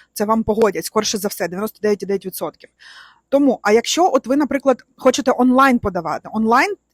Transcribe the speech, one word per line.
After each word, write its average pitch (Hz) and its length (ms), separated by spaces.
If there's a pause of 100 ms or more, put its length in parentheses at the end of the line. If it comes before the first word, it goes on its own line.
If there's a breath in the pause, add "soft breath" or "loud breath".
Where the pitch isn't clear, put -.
(140)
це 208 120
вам 220 180
погодять, 208 420
скоріше 214 320
за 196 100
все, 190 200
дев'яносто 190 340
дев'ять 208 220
і - 20
дев'ять 196 200
відсотків. - 440 (600 loud breath)
Тому, 277 320
а 208 100
якщо 302 420
от 262 140
ви, 254 80
наприклад, 269 500 (120)
хочете 254 400
онлайн 254 420
подавати, 170 540
онлайн 240 420 (180)